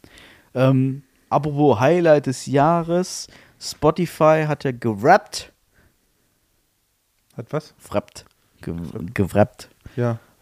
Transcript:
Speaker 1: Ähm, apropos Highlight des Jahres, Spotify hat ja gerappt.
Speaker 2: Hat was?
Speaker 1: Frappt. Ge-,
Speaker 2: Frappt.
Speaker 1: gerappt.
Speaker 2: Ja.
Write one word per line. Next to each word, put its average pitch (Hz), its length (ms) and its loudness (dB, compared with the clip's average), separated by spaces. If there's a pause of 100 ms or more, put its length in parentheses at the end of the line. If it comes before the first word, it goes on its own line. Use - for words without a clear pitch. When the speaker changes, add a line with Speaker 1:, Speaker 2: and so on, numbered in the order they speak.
(540)
Speaker 1:
Ähm, 131 480 0 (260)
apropos 143 500 2
Highlight 156 480 4
des 131 200 -6
Jahres, 165 840 0 (320)
Spotify 156 880 0
hat 151 180 -6
ja 135 80 -2
gerappt. 117 800 0 (1800)
Speaker 2:
Hat - 160 -16
was? - 260 -10
Speaker 1:
Frappt. - 460 -10 (380)
Ge-, 85 120 -10
Speaker 2:
Frappt. 85 400 -12
Speaker 1:
gerappt. - 540 -2 (280)
Speaker 2:
Ja. 117 220 -4 (240)